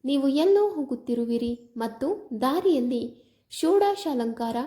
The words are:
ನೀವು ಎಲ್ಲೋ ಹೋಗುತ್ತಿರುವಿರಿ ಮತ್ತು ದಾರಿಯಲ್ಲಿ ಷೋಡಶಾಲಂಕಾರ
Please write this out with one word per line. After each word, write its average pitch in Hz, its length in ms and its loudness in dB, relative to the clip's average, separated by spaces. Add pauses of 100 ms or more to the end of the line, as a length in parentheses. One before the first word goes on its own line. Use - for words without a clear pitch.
ನೀವು 277 220 0
ಎಲ್ಲೋ 381 420 4
ಹೋಗುತ್ತಿರುವಿರಿ 240 1080 -4
ಮತ್ತು 233 520 -6 (120)
ದಾರಿಯಲ್ಲಿ 262 840 0 (260)
ಷೋಡಶಾಲಂಕಾರ 294 1040 0 (120)